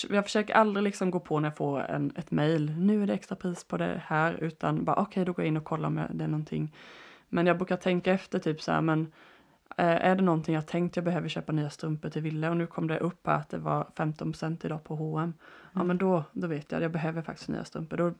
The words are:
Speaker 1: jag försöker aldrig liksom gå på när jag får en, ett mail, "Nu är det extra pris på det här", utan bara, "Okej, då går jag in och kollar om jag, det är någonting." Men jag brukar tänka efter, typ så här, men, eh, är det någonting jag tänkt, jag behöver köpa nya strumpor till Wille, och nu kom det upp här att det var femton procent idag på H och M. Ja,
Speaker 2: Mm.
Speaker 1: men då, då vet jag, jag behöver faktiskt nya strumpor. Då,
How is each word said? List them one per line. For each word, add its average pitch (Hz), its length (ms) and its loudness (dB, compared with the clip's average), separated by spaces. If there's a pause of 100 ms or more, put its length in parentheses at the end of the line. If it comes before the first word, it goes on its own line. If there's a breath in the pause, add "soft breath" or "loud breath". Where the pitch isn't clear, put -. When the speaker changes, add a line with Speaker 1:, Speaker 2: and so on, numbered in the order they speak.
(100)
Speaker 1:
jag 202 140 2
försöker 208 300 0
aldrig 208 300 4
liksom 196 260 0
gå 175 100 0
på 151 200 0
när 151 80 2
jag 151 80 -4
får 143 240 0
en, 147 360 -2
ett - 140 -8
mail, 151 480 2
"Nu 208 240 4
är 196 40 2
det 208 80 2
extra 190 220 -6
pris 175 280 -6
på - 120 -6
det 170 300 -2
här", 160 280 2
utan 160 500 -2
bara, 160 120 2
"Okej, 190 280 2
då 180 80 0
går 175 120 -2
jag 165 40 2
in 156 80 2
och 156 80 -2
kollar 156 240 -2
om 151 80 0
jag, 156 140 -2
det 160 140 -4
är 156 40 -2
någonting." 156 460 -2 (540 loud breath)
Men 175 180 2
jag 175 120 6
brukar 180 180 -2
tänka 180 360 2
efter, 190 260 -2
typ 156 240 -2
så 170 100 -2
här, 156 80 2
men, 160 200 4 (760 loud breath)
eh, 170 300 4
är 185 100 6
det 190 60 2
någonting 165 320 4
jag 156 120 0
tänkt, 175 300 0
jag 175 80 0
behöver 165 240 0
köpa 156 240 -4
nya 147 180 0
strumpor 156 380 -4
till 156 140 -4
Wille, 156 260 -2
och 170 80 0
nu 165 100 0
kom 170 200 -4
det 156 120 0
upp - 280 -4
här 156 100 4
att 151 120 -4
det 175 100 -6
var 151 280 -2 (100)
femton 160 360 -4
procent 160 320 -6
idag 156 200 -6
på 156 120 -8
H 156 180 -4
och 156 80 0
M. 165 120 -4 (380 loud breath)
Ja, - 80 -14
Speaker 2:
Mm. 180 60 0
Speaker 1:
men 180 120 2
då, 180 340 4
då 185 140 -4
vet 147 260 -6
jag, 165 100 -2
jag 165 100 0
behöver 160 300 -2
faktiskt - 260 -10
nya - 160 -4
strumpor. 160 320 -8
Då, 170 240 2